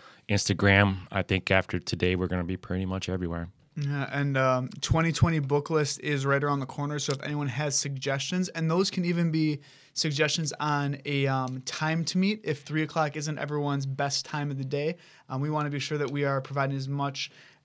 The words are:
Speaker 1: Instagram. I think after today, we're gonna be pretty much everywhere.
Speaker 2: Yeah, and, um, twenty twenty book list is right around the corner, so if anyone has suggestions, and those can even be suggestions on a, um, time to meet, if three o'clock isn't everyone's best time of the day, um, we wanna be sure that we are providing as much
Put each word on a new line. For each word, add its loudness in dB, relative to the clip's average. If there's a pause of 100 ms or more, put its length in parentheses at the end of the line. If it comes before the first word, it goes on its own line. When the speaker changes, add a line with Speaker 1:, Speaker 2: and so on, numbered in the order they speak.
(280)
Speaker 1:
Instagram. 6 (120)
I 0
think 0
after 2
today, 0
we're 0
gonna 0
be -4
pretty -4
much -4
everywhere. -4 (280)
Speaker 2:
Yeah, -4
and, 0
um, 2 (120)
twenty 2
twenty 4
book 0
list 0
is -2
right 2
around 0
the -6
corner, -6
so -2
if -6
anyone -2
has -2
suggestions, -2
and -2
those 2
can -2
even 2
be 2 (340)
suggestions 0
on 0
a, 0
um, -2
time -2
to 0
meet, 2
if -4
three -2
o'clock 0
isn't -4
everyone's -2
best -2
time -4
of -6
the -4
day, -2 (320)
um, -4
we -2
wanna 0
be -4
sure -4
that 0
we 0
are 2
providing -2
as -4
much -4 (340)